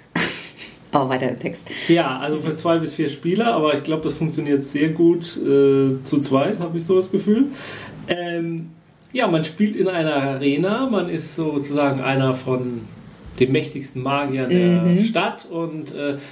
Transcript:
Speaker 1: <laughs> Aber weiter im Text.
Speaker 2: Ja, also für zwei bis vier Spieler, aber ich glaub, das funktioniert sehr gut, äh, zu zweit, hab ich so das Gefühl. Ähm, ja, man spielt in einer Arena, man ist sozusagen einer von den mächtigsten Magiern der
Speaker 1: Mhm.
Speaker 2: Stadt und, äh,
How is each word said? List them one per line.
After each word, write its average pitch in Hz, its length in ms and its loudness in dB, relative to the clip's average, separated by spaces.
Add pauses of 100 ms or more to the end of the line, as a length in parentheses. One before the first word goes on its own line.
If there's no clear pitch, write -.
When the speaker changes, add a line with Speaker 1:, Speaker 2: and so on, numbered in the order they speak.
(160)
Speaker 1:
<laughs> - 760 -8
Aber 131 180 2
weiter 131 200 -2
im - 100 -6
Text. - 280 -10 (200)
Speaker 2:
Ja, 156 320 2
also 151 200 -4
für 151 160 -4
zwei 165 240 2
bis 160 160 -4
vier 156 140 0
Spieler, 180 440 0
aber 151 220 2
ich 139 80 -2
glaub, 156 180 -2
das 156 140 -2
funktioniert 143 480 0
sehr 151 260 0
gut, 170 480 2
äh, 139 680 4
zu 143 180 0
zweit, 147 380 2
hab 165 160 -6
ich 165 100 -4
so 185 100 4
das 185 160 2
Gefühl. 220 360 2 (600)
Ähm, 170 600 -4 (440)
ja, 247 140 2
man 165 160 2
spielt - 320 -2
in 185 120 2
einer 160 280 0
Arena, 143 760 0
man 180 200 0
ist - 260 -6
sozusagen 143 640 0
einer 135 320 2
von 123 480 -4 (580)
den 127 120 6
mächtigsten 143 500 -2
Magiern 135 480 -2
der 175 320 4
Speaker 1:
Mhm. 180 240 4
Speaker 2:
Stadt 214 440 -2
und, 160 440 -6
äh, 143 220 -4 (160)